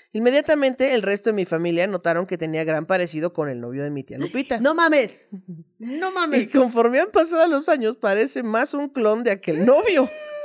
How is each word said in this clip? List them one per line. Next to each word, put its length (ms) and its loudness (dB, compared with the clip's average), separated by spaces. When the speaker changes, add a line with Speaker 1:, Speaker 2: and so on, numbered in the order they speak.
Speaker 1:
"Inmediatamente, 800 2
el 80 2
resto 280 -2
de 40 2
mi 100 0
familia 440 0
notaron 380 -2
que 120 -6
tenía 260 -4
gran 220 -2
parecido 480 -2
con 160 -4
el 100 -8
novio 240 -8
de 60 -4
mi 160 -8
tía 120 -16
Lupita". 440 -4
Speaker 2:
¡No 120 4
mames! 520 2
¡No 340 -8
mames! 300 0
Speaker 1:
Y 140 -2
conforme 440 2
han 100 -2
pasado 360 2
los 200 0
años, 300 0
parece 460 0
más 300 -2
un 140 -4
clon 380 0
de 60 2
aquel 340 -2
novio. 480 4
<laughs> 60 -16